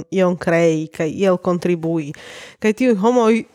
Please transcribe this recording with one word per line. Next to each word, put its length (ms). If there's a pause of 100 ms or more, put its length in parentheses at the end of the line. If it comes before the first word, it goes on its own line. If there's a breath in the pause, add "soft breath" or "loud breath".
ion 340
krei 480
kaj 220
iel 260
kontribui. 800 (440 loud breath)
Kaj 140
tiuj 240
homoj 460 (120)